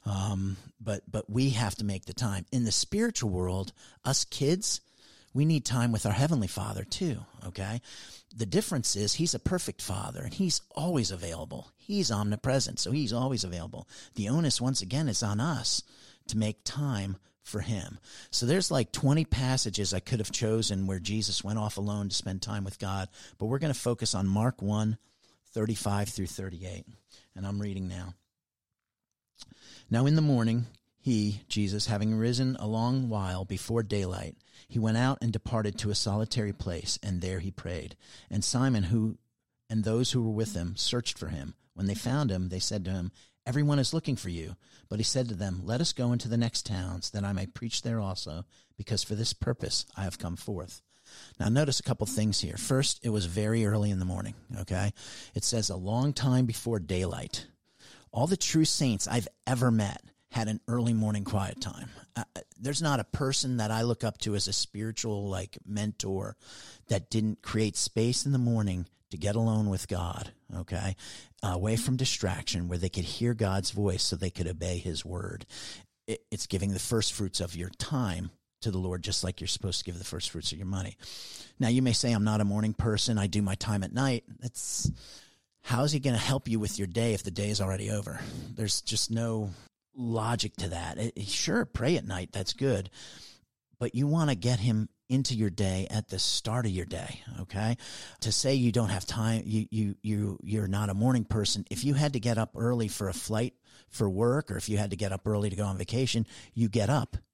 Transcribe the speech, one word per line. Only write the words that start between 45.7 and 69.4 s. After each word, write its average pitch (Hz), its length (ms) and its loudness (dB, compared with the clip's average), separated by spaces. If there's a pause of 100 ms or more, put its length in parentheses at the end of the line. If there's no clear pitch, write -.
us 165 140 0
go 123 180 2
into 120 160 0
the 113 80 0
next 117 300 0
towns, 95 460 -4
that 101 120 -2
I 101 80 0
may 95 140 0
preach - 380 -6
there 117 180 0
also, 92 420 -6 (320)
because - 260 -2
for - 140 -2
this 113 160 0
purpose - 540 -2 (100)
I 98 80 -4
have 90 160 -4
come 87 160 -4
forth." - 460 -8 (580)
Now - 80 2
notice 135 320 4
a - 40 -8
couple - 220 0
things 107 360 0
here. - 160 -6
First, 135 440 2
it 117 100 -2
was 98 160 0
very 107 380 2
early 104 260 4
in 95 80 2
the 92 40 2 (100)
morning, 101 220 -6 (240)
okay? 95 320 0 (420)
It 107 120 -2
says 110 240 0
a 90 80 -4
long 117 340 0
time 127 340 4
before 113 340 0
daylight. 90 680 -2 (640)
All 143 160 2
the 190 80 4
true 160 300 4
saints 123 420 2
I've - 220 0 (160)
ever 123 260 4
met 107 300 2 (300)
had 110 180 0
an 107 180 -2
early 117 260 2
morning 107 300 2
quiet 95 380 -2
time. - 280 -8 (280)
Uh, 117 60 -6 (360)
there's 143 220 -2
not 143 180 4
a 101 60 -2
person 131 520 0
that 107 140 2
I 113 120 2
look 117 200 2
up 107 160 0
to 104 160 0
as 101 140 0
a - 40 -2
spiritual, 104 760 -2
like, 92 360 -4
mentor 104 720 -2 (540)
that - 200 0
didn't 110 320 0
create 107 360 0
space - 480 2
in 139 80 2
the 131 40 4
morning 107 500 2 (220)
to 90 80 -10
get 101 200 0
alone 110 320 4